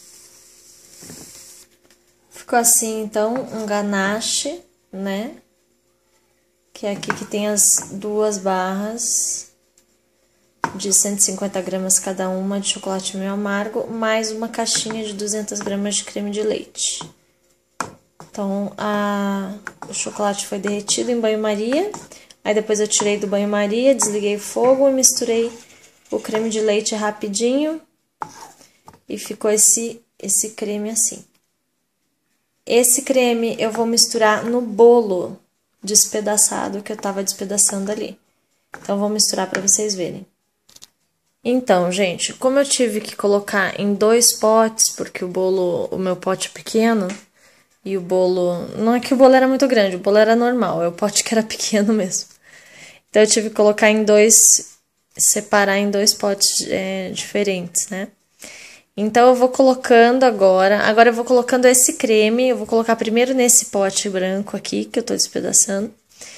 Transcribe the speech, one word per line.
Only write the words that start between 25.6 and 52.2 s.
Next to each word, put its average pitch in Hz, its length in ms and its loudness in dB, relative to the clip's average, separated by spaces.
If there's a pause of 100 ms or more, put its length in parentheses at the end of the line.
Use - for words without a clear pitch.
o 214 80 -2
creme 220 300 -4
de 220 120 -2
leite 214 340 0
rapidinho. 220 840 -2 (1300)
E 208 120 -10
ficou 214 320 -4
esse, 226 500 0 (180)
esse 202 340 -4
creme 208 360 -6
assim. - 340 -4 (1500)
Esse 254 300 4
creme 240 580 0
eu 220 140 -2
vou 233 140 -2
misturar 226 580 2
no 240 160 -2
bolo 220 800 4 (420)
despedaçado 202 1000 0
que 220 100 -10
eu 214 60 -10
tava 196 260 -4
despedaçando 196 640 -4
ali. 214 280 -8 (600)
Então, 202 200 -4
vou 208 100 0
misturar 208 400 -2
pra 190 140 -4
vocês 208 320 -2
verem. 185 320 -8 (1160)
Então, 220 480 2
gente, 180 440 -2
como 262 240 0
eu 285 80 4
tive 226 340 0
que - 160 -12
colocar 202 640 0
em 202 140 0
dois 226 400 4
potes, 220 560 2
porque - 340 -8
o 180 40 -6
bolo, 185 600 0
o - 60 -6
meu 185 180 -2
pote 180 340 -4
é - 20 -20
pequeno, 220 580 0 (760)
e 196 140 -4
o 185 60 -4
bolo, 180 760 0
não 226 180 2
é 247 60 0
que 269 140 -2
o - 20 4
bolo 262 180 8
era 254 140 6
muito 269 180 2
grande, 202 300 2
o 180 40 -8
bolo 202 180 4
era 220 180 6
normal, 233 460 0
é 170 60 0
o 175 40 -4
pote 202 320 -2
que - 80 -8
era 220 100 2
<laughs> 220 40 -4
pequeno 214 480 0
mesmo. 190 340 -4 (800)